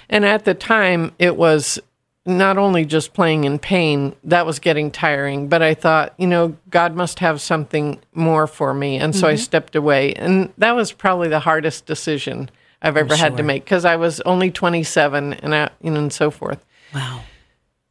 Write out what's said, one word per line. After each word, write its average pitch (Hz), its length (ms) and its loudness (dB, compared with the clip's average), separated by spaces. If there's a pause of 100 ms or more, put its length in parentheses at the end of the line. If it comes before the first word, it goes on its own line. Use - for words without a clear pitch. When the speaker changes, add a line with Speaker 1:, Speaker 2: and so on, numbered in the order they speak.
(100)
Speaker 1:
And 208 140 2
at 214 200 0
the 190 100 2
time, 180 640 0
it 175 180 2
was 156 440 2 (440)
not 190 320 2
only 190 280 2
just 151 300 -2
playing 160 280 0
in 143 160 0
pain, 147 640 0
that 175 240 2
was 156 140 -6
getting 151 320 0
tiring, 143 560 -2
but 165 140 2
I 156 120 2
thought, 160 440 0
you 180 100 0
know, 170 260 2 (160)
God 170 240 2
must 175 240 -6
have 160 220 0
something 151 580 -4 (160)
more 160 320 2
for 147 260 -4
me. 139 260 -4
And 151 180 -2
so 185 100 2
I 151 60 4
Speaker 2:
Mm-hmm. - 100 0
Speaker 1:
stepped - 320 -2
away. 143 380 2
And 185 460 0
that 226 180 2
was 226 160 -2
probably 185 340 0
the 156 140 0
hardest 156 460 -2
decision 139 640 -6 (320)
I've 151 160 -2
Speaker 2:
I'm 151 100 2
Speaker 1:
ever 151 100 2
had 156 160 2
to 123 60 -4
Speaker 2:
sure. 151 80 -2
Speaker 1:
make, 139 200 -2
'cause 180 180 0
I 170 120 4
was 165 240 -2
only 185 320 0
twenty-seven 151 800 0 (100)
and, 151 100 -2
I, 151 180 0 (120)
you 165 80 -4
know, 151 80 0
and 147 140 -2
so 151 180 0
forth. - 340 -10 (300)
Speaker 2:
Wow. 127 280 -10 (680)